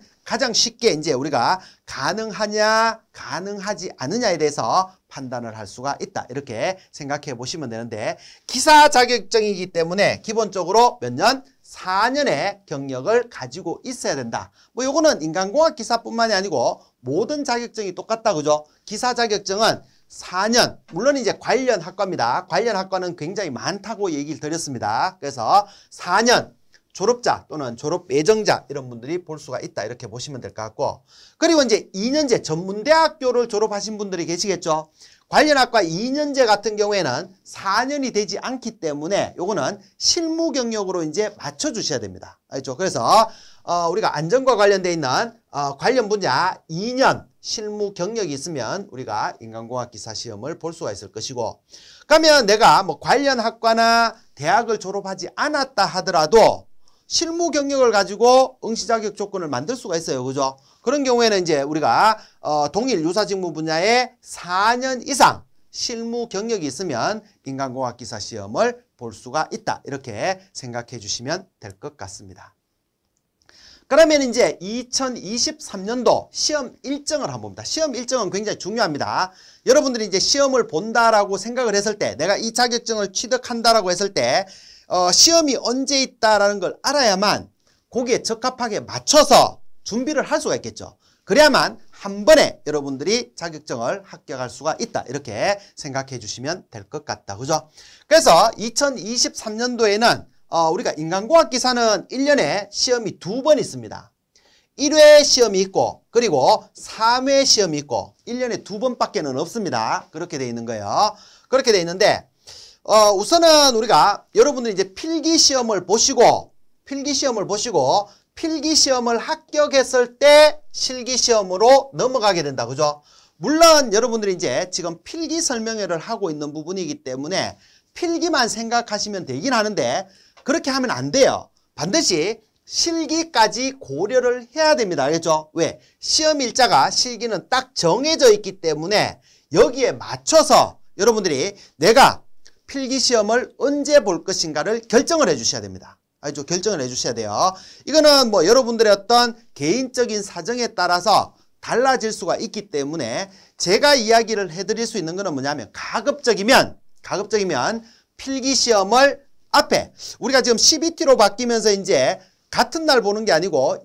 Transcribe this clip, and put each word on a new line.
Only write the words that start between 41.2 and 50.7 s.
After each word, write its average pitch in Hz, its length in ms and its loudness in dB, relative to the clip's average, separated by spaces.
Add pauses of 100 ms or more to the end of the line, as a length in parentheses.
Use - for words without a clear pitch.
맞춰주셔야 151 640 -6
됩니다. 92 380 -14 (120)
알죠? 131 260 -10
그래서, 180 540 2 (320)
어, 170 260 -2
우리가 180 260 0
안전과 233 420 2
관련돼 190 360 2
있는, 156 160 -2 (420)
어, 139 280 -6
관련 220 320 0
분야 175 480 0 (100)
이 196 240 -8
년 247 340 2 (140)
실무 208 540 -6
경력이 196 380 -4
있으면 139 600 -8
우리가 117 480 -6
인간공학 113 500 -10
기사 110 220 -16
시험을 117 460 -12
볼 165 160 -10